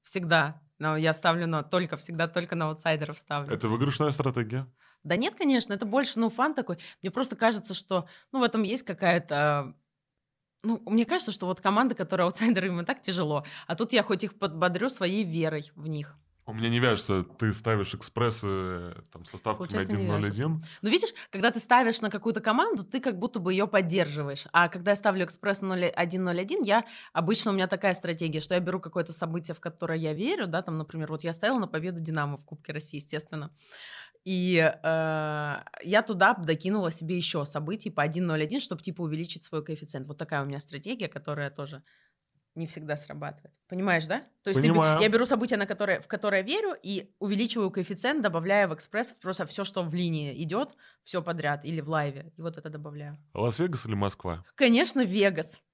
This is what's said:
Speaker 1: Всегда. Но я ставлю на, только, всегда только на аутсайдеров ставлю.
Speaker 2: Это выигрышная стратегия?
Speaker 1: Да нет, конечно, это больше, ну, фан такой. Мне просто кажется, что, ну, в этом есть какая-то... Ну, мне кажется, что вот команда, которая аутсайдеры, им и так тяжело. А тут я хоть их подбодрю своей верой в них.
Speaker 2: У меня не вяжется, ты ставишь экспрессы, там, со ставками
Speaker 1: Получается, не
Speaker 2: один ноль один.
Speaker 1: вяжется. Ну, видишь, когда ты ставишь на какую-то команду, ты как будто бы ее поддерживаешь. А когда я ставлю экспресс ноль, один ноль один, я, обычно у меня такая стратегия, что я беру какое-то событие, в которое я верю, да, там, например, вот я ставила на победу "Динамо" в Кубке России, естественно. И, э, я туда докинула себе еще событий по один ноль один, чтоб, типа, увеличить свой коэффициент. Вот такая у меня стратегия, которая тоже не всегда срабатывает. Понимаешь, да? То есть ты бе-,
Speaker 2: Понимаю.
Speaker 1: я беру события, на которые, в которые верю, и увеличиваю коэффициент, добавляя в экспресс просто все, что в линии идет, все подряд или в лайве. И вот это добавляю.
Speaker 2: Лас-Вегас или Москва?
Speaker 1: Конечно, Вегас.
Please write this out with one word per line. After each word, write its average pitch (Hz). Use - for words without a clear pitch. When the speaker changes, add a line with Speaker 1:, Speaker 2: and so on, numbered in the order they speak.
Speaker 1:
Всегда. 160
Но 156
я 156
ставлю 170
на, 160
только, 165
всегда 165
только 175
на 165
аутсайдеров 156
ставлю. 147
Speaker 2:
Это 110
выигрышная 139
стратегия? 123
Speaker 1:
Да 160
нет, 285
конечно, 269
это 202
больше, 247
ну, 226
фан 277
такой. 185
Мне 190
просто 254
кажется, 220
что, 180
ну, 269
в -
этом 233
есть 226
какая-то... 151
Ну, 220
мне 226
кажется, 330
что 185
вот 180
команда, 220
которая 185
аутсайдеры, 190
им 175
и 170
так -
тяжело. 151
А 170
тут 220
я 220
хоть 196
их -
подбодрю 180
своей 190
верой 156
в 147
них. 147
Speaker 2:
У 113
меня 113
не 117
вяжется, 107
ты -
ставишь 104
экспрессы, 95
там, 85
со -
ставками 113
Speaker 1:
Получается, 95
не 104
Speaker 2:
один 98
ноль 104
один. 131
Speaker 1:
вяжется. 160
Ну, 208
видишь, 359
когда 196
ты -
ставишь 233
на 220
какую-то 220
команду, 254
ты -
как 240
будто 233
бы 180
ее 196
поддерживаешь. 160
А 170
когда 180
я 202
ставлю 196
экспресс 196
ноль, 185
один 175
ноль 175
один, 311
я, 220
обычно 190
у 196
меня 185
такая 190
стратегия, 165
что 151
я 180
беру 180
какое-то 170
событие, 165
в -
которое 165
я 160
верю, 247
да, 170
там, 160
например, 156
вот 156
я 165
ставила 220
на 202
победу 170
"Динамо" 156
в 147
Кубке -
России, 151
естественно. 151
И, 185
э, 156
я 208
туда 202
докинула 175
себе 165
еще 165
событий 151
по 151
один 165
ноль 156
один, 226
чтоб, 175
типа, 175
увеличить 165
свой 156
коэффициент. 147
Вот 147
такая 156
у 139
меня 139
стратегия, 190
которая 143
тоже 143
не 165
всегда 156
срабатывает. 147
Понимаешь, 180
да? 214
То -
есть 185
ты 156
бе-, 165
Speaker 2:
Понимаю. 156
Speaker 1:
я 214
беру 226
события, 247
на 202
которые, 196
в -
которые 196
верю, 359
и 190
увеличиваю 208
коэффициент, 208
добавляя 190
в 160
экспресс 220
просто 185
все, -
что 190
в 160
линии 156
идет, 208
все 180
подряд 151
или 160
в 147
лайве. 147
И 160
вот 165
это 160
добавляю. 147
Speaker 2:
Лас-Вегас 131
или 110
Москва? 95
Speaker 1:
Конечно, 262
Вегас. 190